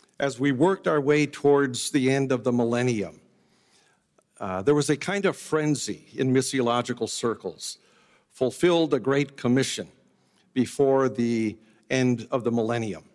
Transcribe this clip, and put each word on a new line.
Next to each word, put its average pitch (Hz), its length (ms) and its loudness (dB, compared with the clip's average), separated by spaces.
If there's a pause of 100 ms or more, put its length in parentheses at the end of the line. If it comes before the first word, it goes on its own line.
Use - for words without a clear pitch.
(200)
as 131 180 -2
we 139 140 2
worked 175 340 2
our 156 140 2
way 147 260 2
towards 143 640 2
the 131 200 2
end 135 200 0
of 120 140 -2
the 127 80 0
millennium, 120 680 0 (1160)
uh, 95 240 -6
there 143 120 4
was 147 160 0
a 143 60 2
kind 196 300 -4
of 165 100 0
frenzy 151 760 -4
in 131 180 0
missiological 120 760 -2
circles, - 720 -8 (520)
fulfill 165 560 2
the 143 140 0
Great 139 360 -2
Commission 123 520 0 (640)
before 135 540 2
the 117 480 -2 (340)
end 123 400 0
of 127 120 -2
the 117 80 0
millennium. 113 540 -4 (100)